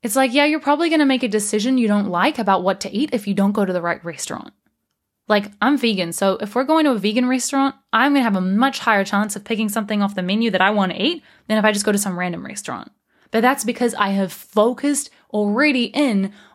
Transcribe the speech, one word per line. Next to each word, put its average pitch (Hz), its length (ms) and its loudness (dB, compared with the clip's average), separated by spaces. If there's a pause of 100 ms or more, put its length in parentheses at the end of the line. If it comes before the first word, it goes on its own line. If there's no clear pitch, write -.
It's 233 120 -4
like, 262 180 2
yeah, 285 120 4
you're 302 140 0
probably 302 300 0
gonna 311 160 4
make 262 180 2
a 240 40 -2
decision 214 500 0
you 233 100 2
don't 202 220 2
like 190 280 0
about 190 260 2
what 180 180 -2
to 190 120 -8
eat 277 200 -2
if 202 140 -4
you 202 60 -2
don't 202 200 2
go 208 120 0
to 185 80 -4
the 180 80 -2
right 170 240 -4
restaurant. - 480 -12 (760)
Like, 208 220 2 (100)
I'm 269 160 4
vegan, 185 340 0
so 196 300 0
if 208 120 -8
we're 262 120 0
going 311 180 4
to 285 80 4
a 220 80 0
vegan 214 280 2
restaurant, 269 480 0 (180)
I'm 262 200 2
gonna 269 100 4
have 214 120 2
a 185 60 0
much 208 380 0
higher 202 260 2
chance 208 300 -2
of 202 100 -14
picking 220 240 -2
something 208 320 -2
off 202 140 -2
the 185 60 -4
menu 208 300 0
that 185 100 0
I 190 80 4
wanna 196 280 0
eat 311 260 -2 (240)
than 214 100 0
if 208 60 2
I 214 80 4
just 208 140 -2
go 208 80 2
to 202 40 0
some 185 220 -4
random 180 260 -6
restaurant. - 460 -12 (400)
But 220 100 2
that's 262 220 2
because 233 320 -2
I 196 140 0
have 196 220 -2
focused 254 760 -2 (220)
already 233 540 2
in 208 480 0 (220)